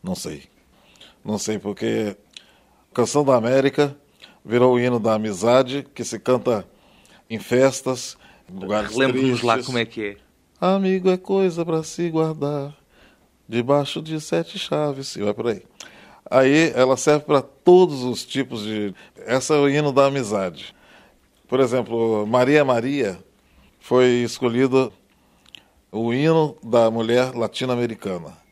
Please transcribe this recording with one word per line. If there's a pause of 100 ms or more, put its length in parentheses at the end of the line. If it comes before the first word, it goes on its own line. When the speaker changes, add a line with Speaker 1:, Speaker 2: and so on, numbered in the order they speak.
Speaker 1:
Não
sei. (760)
Não
sei,
porque (800)
Canção
da
América (480)
virou
o
hino
da
amizade,
que
se
canta (640)
em
festas, (340)
em
lugares
Speaker 2:
Relembre-nos
lá
Speaker 1:
tristes.
Speaker 2:
como
é
que
é. (420)
Speaker 1:
"Amigo
é
coisa
pra
se
guardar (720)
debaixo
de
sete
chaves",
e
vai
por
aí. (680)
Aí
ela
serve
pra
todos
os
tipos
de, (320)
essa
é
o
hino
da
amizade. (720)
Por
exemplo,
Maria
Maria (600)
foi (160)
escolhido (1000)
o
hino
da
mulher
latino-americana. (140)